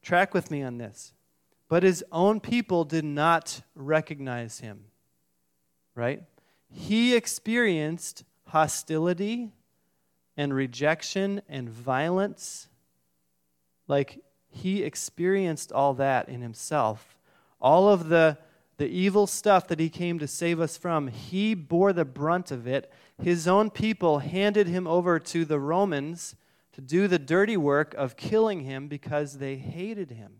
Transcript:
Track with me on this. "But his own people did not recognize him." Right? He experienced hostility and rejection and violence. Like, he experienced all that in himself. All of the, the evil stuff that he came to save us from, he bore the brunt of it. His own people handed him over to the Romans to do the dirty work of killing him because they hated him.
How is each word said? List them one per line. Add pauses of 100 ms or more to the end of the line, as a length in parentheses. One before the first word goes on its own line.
Track
with
me
on
this. (540)
"But
his
own
people
did
not (120)
recognize
him." (1080)
Right? (440)
He
experienced (240)
hostility (840)
and
rejection
and
violence. (1200)
Like, (240)
he
experienced
all
that
in
himself. (420)
All
of
the, (400)
the
evil
stuff
that
he
came
to
save
us
from,
he
bore
the
brunt
of
it. (320)
His
own
people
handed
him
over
to
the
Romans (340)
to
do
the
dirty
work
of
killing
him
because
they
hated
him.